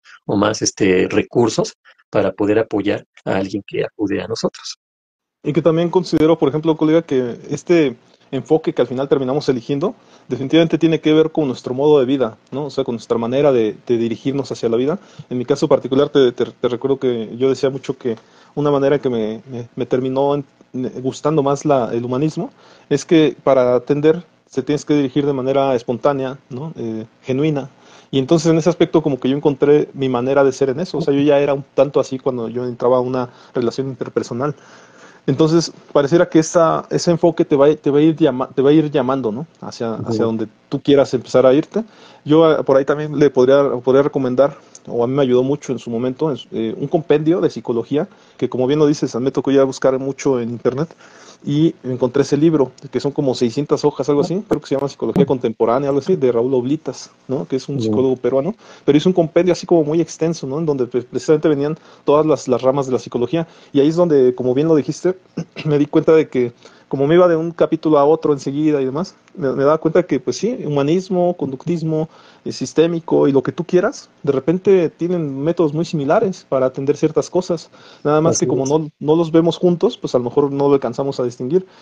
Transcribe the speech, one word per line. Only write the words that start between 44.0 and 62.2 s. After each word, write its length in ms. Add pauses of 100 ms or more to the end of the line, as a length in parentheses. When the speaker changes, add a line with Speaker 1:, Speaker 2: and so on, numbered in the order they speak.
Speaker 2:
recomendar, 540 (300)
o 180
a 20
mí 80
me 80
ayudó 200
mucho 300
en 60
su 120
momento, 400
en 80
su, 140
eh, 240
un 120
compendio 520
de 100
psicología, 580 (300)
que 100
como 180
bien 120
lo 80
dices, 280
a 60
mí 60
me 40
tocó 200
ya 140
buscar 340
mucho 420
en 100
internet, 380 (540)
y 320 (100)
encontré 360
ese 160
libro, 340 (200)
que 100
son 120
como 220
seiscientas 520
hojas, 240
algo 100
así, 260
creo 140
que 60
se 80
llama 160
Psicología 340
Contemporánea, 640
algo 120
así, 140
de 180
Raúl 200
Oblitas, 580 (180)
¿no? 200
Que 80
es 100
un 100
Speaker 1:
Ujú. 80
Speaker 2:
psicólogo 320
peruano, 380 (300)
pero 140
hizo 100
un 60
compendio 400
así 120
como 160
muy 200
extenso, 440
¿no? 120
En 80
donde 200
pre-, 140
precisamente 480
venían 300 (260)
todas 220